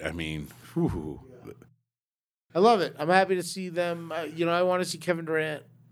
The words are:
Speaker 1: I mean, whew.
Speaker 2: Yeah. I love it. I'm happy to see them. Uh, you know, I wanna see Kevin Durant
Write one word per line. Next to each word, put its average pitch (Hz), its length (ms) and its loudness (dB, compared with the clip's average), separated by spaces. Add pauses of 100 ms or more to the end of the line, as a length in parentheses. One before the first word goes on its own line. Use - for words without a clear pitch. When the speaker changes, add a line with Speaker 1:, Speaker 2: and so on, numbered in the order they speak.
Speaker 1:
I 80 80 -4
mean, 78 380 -6 (240)
whew. 78 480 -4 (260)
Speaker 2:
Yeah. - 60 -16 (1000)
I 165 60 2
love 214 220 8
it. 139 180 -2
I'm 151 80 -2
happy 185 280 4
to 175 80 -2
see 185 260 -8
them. 170 420 -4
Uh, 160 120 -6
you 165 220 -2
know, 170 60 2
I 175 120 4
wanna 180 200 2
see 180 140 -6
Kevin 165 260 -2
Durant 156 400 -2 (280)